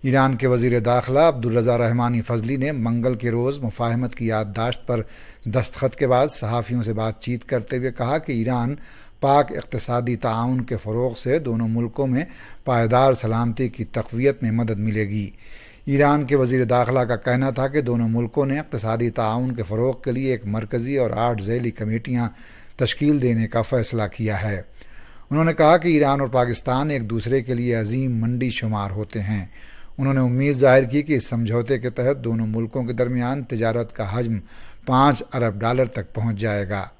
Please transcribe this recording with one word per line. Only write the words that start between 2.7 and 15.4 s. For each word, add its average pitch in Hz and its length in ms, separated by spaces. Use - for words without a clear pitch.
منگل 120 420
کے 120 160
روز 123 280
مفاہمت 120 560
کی 117 120
یادداشت 110 600
پر 117 160
دستخط 120 520
کے 143 100
بعد 127 220
صحافیوں 120 540
سے 110 100
بات 110 280
چیت 120 240
کرتے 127 320
ہوئے 127 160
کہا 131 260
کہ 151 140
ایران 123 420
پاک 143 320
اقتصادی 120 640
تعاون 120 440
کے 117 160
فروغ 117 380
سے 131 240
دونوں 117 300
ملکوں 117 380
میں 131 180
پائیدار 123 480
سلامتی 117 560
کی 113 160
تقویت 123 580
میں 113 80
مدد 113 280
ملے 107 300
گی۔ 104 220